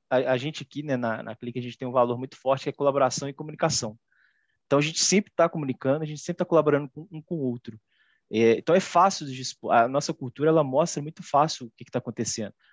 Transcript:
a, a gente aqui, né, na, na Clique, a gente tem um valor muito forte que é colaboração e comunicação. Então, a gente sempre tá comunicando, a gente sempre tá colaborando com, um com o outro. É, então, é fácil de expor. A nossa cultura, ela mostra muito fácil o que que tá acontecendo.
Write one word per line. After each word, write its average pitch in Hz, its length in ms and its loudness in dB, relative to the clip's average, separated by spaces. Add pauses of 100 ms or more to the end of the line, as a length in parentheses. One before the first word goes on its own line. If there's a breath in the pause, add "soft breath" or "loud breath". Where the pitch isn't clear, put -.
a, 127 80 2
a 131 200 2
gente 143 260 -6
aqui, 143 200 -12
né, 143 140 -4
na, 117 260 -4
na 110 120 -12
Clique, 120 240 -10
a - 20 -8
gente 120 160 -12
tem 131 100 -10
um 123 40 -8
valor 123 260 2
muito 127 200 -10
forte 135 260 -2
que 151 60 -4
é 139 40 -6
colaboração 139 560 0
e 139 40 -14
comunicação. 151 640 -4 (680)
Então, 139 140 4
a - 20 2
gente 156 220 -2
sempre 196 320 2
tá 170 140 4
comunicando, 139 520 -2
a 156 60 -6
gente 151 140 -10
sempre 170 160 -8
tá 180 80 -2
colaborando 147 440 2
com, 156 220 -16
um 156 100 -12
com 170 140 -8
o 160 60 -4
outro. 120 360 -6 (540)
É, 113 220 6
então, - 200 0
é 190 60 6
fácil 185 480 2
de 131 140 -10
expor. 110 320 -4
A 117 120 6
nossa 135 280 -2
cultura, 139 360 -2
ela 160 140 4
mostra 143 380 0
muito 151 200 -12
fácil 147 460 0
o - 80 -18
que - 80 -18
que - 80 -20
tá 127 80 -2
acontecendo. 110 540 -8 (200)